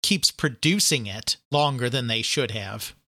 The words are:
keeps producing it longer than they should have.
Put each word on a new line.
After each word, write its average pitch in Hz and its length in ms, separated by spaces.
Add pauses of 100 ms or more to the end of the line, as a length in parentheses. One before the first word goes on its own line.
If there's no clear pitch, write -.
keeps - 280
producing 151 760
it 101 300 (160)
longer 139 380
than 123 160
they 113 160
should 123 300
have. 104 420 (260)